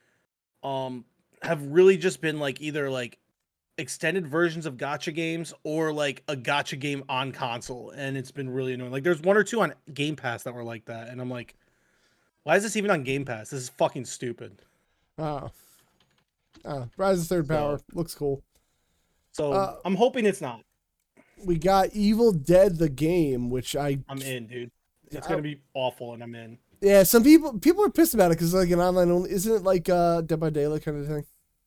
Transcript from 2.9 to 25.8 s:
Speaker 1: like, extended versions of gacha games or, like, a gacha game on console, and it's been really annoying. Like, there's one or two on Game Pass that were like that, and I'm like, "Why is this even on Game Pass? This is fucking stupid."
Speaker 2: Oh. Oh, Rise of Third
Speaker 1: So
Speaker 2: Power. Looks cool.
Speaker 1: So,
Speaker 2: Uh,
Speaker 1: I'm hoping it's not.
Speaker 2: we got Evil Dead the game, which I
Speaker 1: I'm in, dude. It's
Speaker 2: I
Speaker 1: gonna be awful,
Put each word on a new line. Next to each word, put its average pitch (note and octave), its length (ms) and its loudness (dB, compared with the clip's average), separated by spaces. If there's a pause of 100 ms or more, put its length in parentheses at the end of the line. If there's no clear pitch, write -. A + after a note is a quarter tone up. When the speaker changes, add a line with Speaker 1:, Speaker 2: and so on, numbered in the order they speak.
Speaker 1:
like, B2 280 -8 (600)
extended E3 480 -4
versions D#3+ 400 -2
of C3+ 100 -8
gacha D3 380 -8
games E3 400 -6 (100)
or, D#3 280 -2
like, D3 360 -4
a D3 80 -6
gacha C#3+ 420 -4
game C#3 300 -6
on C3 240 -4
console, B2 580 -8
and C3+ 280 -8
it's C3 120 -10
been C3+ 200 -10
really B2+ 240 -4
annoying. B2 180 -10
Like, C3+ 120 -6
there's E3 180 2
one F#3+ 160 4
or G#3 60 4
two A3+ 180 -2
on D#3 100 0 (200)
Game C#3+ 240 -4
Pass A#2+ 260 -6
that B2+ 120 -10
were A#2+ 100 -12
like A#2 220 -12
that, A#2 220 -14
and B2 120 -12
I'm B2+ 100 -8
like, A#2+ 260 -12 (880)
"Why D#3+ 120 4
is G3 60 4
this A3 140 -6
even G#3 140 0
on E3 120 2
Game C3+ 220 -2
Pass? A2 260 -10
This C3+ 120 -8
is B2 80 -12
fucking D3 340 -2
stupid." G#2+ 560 -12 (580)
Speaker 2:
Oh. D3+ 320 -8 (1120)
Oh, B2+ 320 -10
Rise F#3+ 240 2
of D#3+ 60 -4
Third E3 220 0
Speaker 1:
So D#3+ 60 0
Speaker 2:
Power. D3 260 -2 (120)
Looks E3+ 220 -6
cool. C#3 300 -4 (880)
Speaker 1:
So, D3 200 -2
Speaker 2:
Uh, F#3+ 320 -2
Speaker 1:
I'm F#3 120 0
hoping A#3+ 300 2
it's F#3+ 140 0
not. B2 220 -10 (840)
Speaker 2:
we F3 140 0
got F#3+ 340 4
Evil G#3+ 380 4
Dead F3 480 6
the D#3+ 120 2
game, C#3 600 0
which B2+ 240 -4
I C#3 240 -2 (100)
Speaker 1:
I'm C3+ 140 -10
in, B2+ 240 -6
dude. B2 240 -12 (400)
It's D3+ 160 -12
Speaker 2:
I E3+ 40 -6
Speaker 1:
gonna D#3+ 120 -2
be D3 180 -8 (140)
awful, B2 400 -6